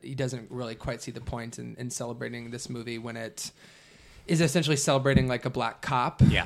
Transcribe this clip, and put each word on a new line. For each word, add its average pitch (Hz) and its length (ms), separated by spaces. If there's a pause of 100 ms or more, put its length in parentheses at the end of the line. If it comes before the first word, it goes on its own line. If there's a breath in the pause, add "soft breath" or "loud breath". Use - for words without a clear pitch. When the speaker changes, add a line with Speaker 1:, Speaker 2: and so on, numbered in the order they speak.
Speaker 1:
he 135 140
doesn't 123 360
really 120 240
quite 117 260
see 117 100
the 117 80
point 117 400
in, 120 180
in 123 120
celebrating 120 640
this 120 180
movie 117 300
when 117 180
it - 340 (760 soft breath)
is 160 120
essentially 156 380
celebrating, 135 500
like, 123 180
a 131 40
black 120 320
cop. 135 400
Speaker 2:
Yeah. - 240